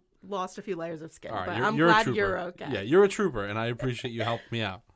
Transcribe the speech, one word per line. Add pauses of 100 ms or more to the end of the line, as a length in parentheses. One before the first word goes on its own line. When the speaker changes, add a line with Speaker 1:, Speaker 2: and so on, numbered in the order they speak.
(220)
Speaker 1:
lost
a
few
layers
of
skin,
Speaker 2:
All
right,
Speaker 1:
but
Speaker 2:
you're,
Speaker 1:
I'm
Speaker 2:
you're
a
Speaker 1:
glad
Speaker 2:
trooper.
Speaker 1:
you're
okay.
Speaker 2:
Yeah,
you're
a
trooper,
and
I
appreciate
you
helping
me
out.
<laughs>